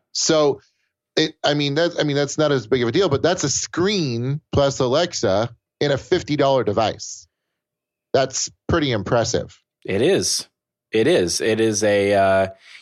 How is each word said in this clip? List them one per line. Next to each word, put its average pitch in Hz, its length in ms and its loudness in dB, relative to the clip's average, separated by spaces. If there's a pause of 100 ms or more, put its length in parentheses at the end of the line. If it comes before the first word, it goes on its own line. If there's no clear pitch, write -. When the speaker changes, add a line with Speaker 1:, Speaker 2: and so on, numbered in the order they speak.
(120)
Speaker 1:
So 156 480 0 (560)
it, 156 180 0 (100)
I 147 100 0
mean, 143 220 -2
that, 170 220 0
I - 60 0
mean, 147 120 -2
that's 143 220 -2
not 151 140 2
as 123 140 -2
big 123 160 0
of 117 60 0
a 117 40 -2
deal, 185 160 2
but 139 140 -2
that's 175 220 0
a 143 40 0
screen 147 920 -2 (100)
plus 139 300 2
Alexa 120 760 0 (260)
in 147 120 0
a 135 60 0
fifty 165 380 -2
dollar 135 280 2
device. - 600 -4 (840)
That's 131 380 -2 (180)
pretty 151 240 0
impressive. 107 680 -2 (240)
Speaker 2:
It 101 180 -2
is. - 460 0 (420)
It 113 160 2
is. 113 340 0
It 110 200 0
is 110 220 0
a, 101 320 2
uh, 95 320 4 (360)